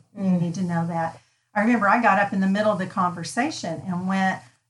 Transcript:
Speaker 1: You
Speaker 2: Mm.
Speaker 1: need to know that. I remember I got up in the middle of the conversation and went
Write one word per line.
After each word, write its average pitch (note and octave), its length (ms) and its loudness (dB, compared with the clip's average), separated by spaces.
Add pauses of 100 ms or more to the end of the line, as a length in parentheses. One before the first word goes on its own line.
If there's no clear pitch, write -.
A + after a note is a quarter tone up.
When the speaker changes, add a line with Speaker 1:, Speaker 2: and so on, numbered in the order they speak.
(180)
Speaker 1:
You G3 60 -8
Speaker 2:
Mm. F3+ 180 4
Speaker 1:
need E3+ 140 -2
to F#3+ 80 -4
know E3+ 240 -2
that. E3 320 -4 (340)
I G#3 80 0
remember G#3+ 280 4
I A#3 120 4
got G3+ 180 4
up F#3+ 140 0
in F#3+ 80 0
the F#3+ 60 2
middle G#3+ 240 2
of F3+ 80 0
the F#3 60 -4
conversation F3+ 1000 -4
and F3+ 200 -4
went F#3+ 340 0 (280)